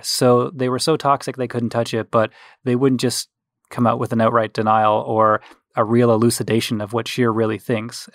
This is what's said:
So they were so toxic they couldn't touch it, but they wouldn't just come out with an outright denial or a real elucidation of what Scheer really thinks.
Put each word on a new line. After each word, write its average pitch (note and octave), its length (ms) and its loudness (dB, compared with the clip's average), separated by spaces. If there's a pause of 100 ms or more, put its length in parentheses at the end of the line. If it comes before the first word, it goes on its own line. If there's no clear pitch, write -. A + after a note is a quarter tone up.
So B2 500 2
they B2+ 140 -4
were B2+ 100 -2
so D#3+ 180 0
toxic C#3 400 -2
they B2+ 120 -6
couldn't A#2 220 -4
touch A#2 220 -2
it, A2 200 -4
but A2 180 2 (320)
they B2 140 0
wouldn't C3 240 2
just - 280 -4 (420)
come - 180 0
out A#2 100 0
with A#2 140 -6
an A#2 80 0
outright A2+ 320 2
denial G#2+ 540 2
or A2 340 2 (340)
a A#2+ 100 0
real A#2 280 4
elucidation A2 680 0
of G#2 120 -10
what A2+ 160 -4
Scheer A#2+ 240 0
really G#2+ 260 -2
thinks. A#2 560 -6